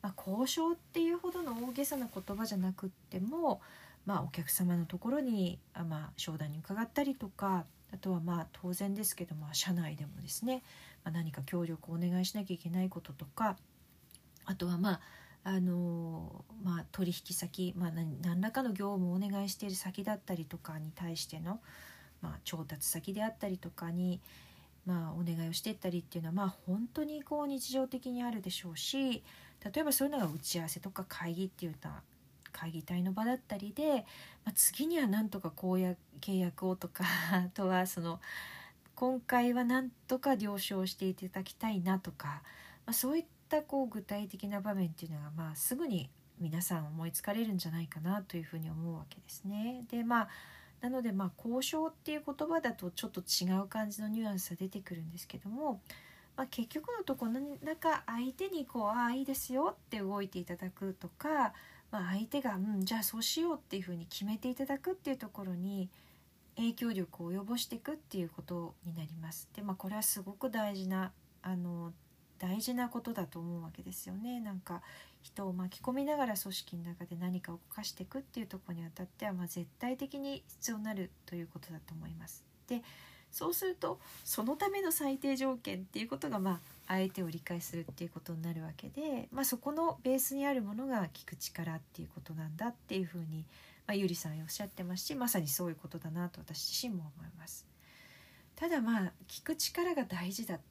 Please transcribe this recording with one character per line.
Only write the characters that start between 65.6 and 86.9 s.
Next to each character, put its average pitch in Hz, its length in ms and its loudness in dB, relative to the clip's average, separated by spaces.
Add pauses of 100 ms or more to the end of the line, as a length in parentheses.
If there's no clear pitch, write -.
影 233 180 4
響 233 200 0
力 175 320 -2
を 175 80 0
及 196 100 0
ぼ 233 140 0
し 233 80 0
て 240 100 -6
い 226 40 -6
く 294 140 -4
っ 311 40 -4
て - 200 -6
い 180 60 2
う 170 60 -2
こ - 120 -10
と 170 320 -4 (120)
に 165 100 -4
な 165 80 -4
り 156 140 -6
ま 160 160 -6
す。 - 200 -10
で、 202 80 -8
ま 202 120 -2
あ、 - 20 0
こ 190 140 -6
れ 208 60 -2
は 214 80 0
す 208 180 2
ご 190 100 -8
く 254 180 0
大 214 280 2
事 190 100 0
な、 190 240 2 (300)
あ 185 140 -2
の、 170 380 -2 (440)
大 190 240 0
事 247 120 0
な 247 140 2
こ 240 140 -2
と 233 120 -4
だ 196 120 0
と 170 140 -8
思 170 200 -4
う 165 40 -6
わ 165 100 -8
け 170 100 -14
で 185 80 -10
す - 160 -8
よ 185 80 -6
ね。 240 240 -4
な 214 140 -4
ん 185 80 -4
か、 175 200 -6 (400)
人 - 260 -6
を 185 60 0
巻 185 280 -2
き - 20 -14
込 254 100 2
み 277 120 2
な 294 120 4
が 269 80 4
ら 214 120 0
組 190 160 -4
織 - 240 -6
の 170 60 -6
中 175 220 -6
で 175 100 -8
何 180 260 0
か 170 120 -8
を 170 60 -8 (100)
動 - 60 -10
か 214 80 -6
し - 80 -4
て - 120 -8
い - 20 -6
く 269 140 -6
っ - 20 -6
て - 180 -8
い 226 40 -2
う 190 40 -6
と 190 100 -10
こ 190 120 -12
ろ 175 60 -2
に 170 100 -4
あ 165 40 -8
た 185 140 -8
っ - 20 -4
て - 200 -10
は、 202 80 0
ま 180 100 -2
あ、 170 40 -2
絶 170 200 -4 (100)
対 254 200 0
的 277 220 -6
に 277 280 -4
必 - 240 -4
要 220 60 -2
に 214 60 -4
な 220 100 -2
る 185 180 -4 (140)
と 175 100 -10
い 175 80 -4
う 170 40 -8
こ - 120 -12
と - 120 -14
だ 160 80 -8
と - 140 -14
思 160 140 -8
い 160 80 -8
ま 160 120 -10
す。 - 160 -14 (240)
で、 240 140 -2 (500)
そ - 180 -2
う 349 40 2
す 381 120 0
る 370 100 2
と、 - 240 -2 (240)
そ - 200 0
の 262 120 4
た 392 140 2
め 392 120 2
の 349 100 4
最 277 260 2
低 269 180 2
条 262 220 2
件 196 220 -4
っ - 20 -6
て 190 180 -6
い 220 60 0
う - 20 -8
こ 277 100 -2
と 302 120 -2
が、 214 100 0
ま 190 120 4
あ、 175 80 2 (280)
相 190 240 4